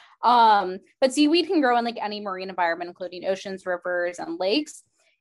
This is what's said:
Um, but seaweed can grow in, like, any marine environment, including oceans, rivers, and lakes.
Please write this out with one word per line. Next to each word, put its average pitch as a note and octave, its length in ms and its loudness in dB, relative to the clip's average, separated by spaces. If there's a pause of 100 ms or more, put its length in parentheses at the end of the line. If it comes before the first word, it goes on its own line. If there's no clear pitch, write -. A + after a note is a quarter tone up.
(240)
Um, G#3 560 4 (220)
but C4+ 100 2
seaweed D4+ 360 2
can F#4 120 0
grow B3 180 4
in, A#3 60 0
like, A#3+ 180 -6
any G#3 200 -6
marine F#3 280 -8
environment, F3 380 -2
including F3 380 -12
oceans, F#3+ 400 -6
rivers, F3 540 -4
and E3 200 -10
lakes. A3+ 440 -2 (380)